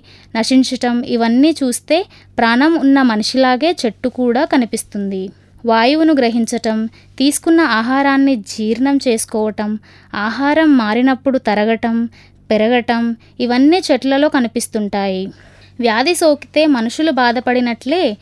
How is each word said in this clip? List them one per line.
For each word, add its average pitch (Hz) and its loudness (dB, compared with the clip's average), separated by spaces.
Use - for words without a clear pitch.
నశించటం, 247 0
ఇవన్నీ 240 2
చూస్తే 285 -2
ప్రాణం 247 2
ఉన్న 269 4
మనిషిలాగే 254 0
చెట్టు 247 -4
కూడా 247 -2
కనిపిస్తుంది. 208 -4
వాయువును 269 2
గ్రహించటం, 226 -2
తీసుకున్న 311 2
ఆహారాన్ని 269 2
జీర్ణం 233 -2
చేసుకోవటం, 214 -4
ఆహారం 277 0
మారినప్పుడు 247 0
తరగటం, 226 -2
పెరగటం, 233 0
ఇవన్నీ 262 2
చెట్లలో 269 0
కనిపిస్తుంటాయి. 208 -4
వ్యాధి 240 0
సోకితే 302 0
మనుషులు 285 0
బాధపడినట్లే 247 -2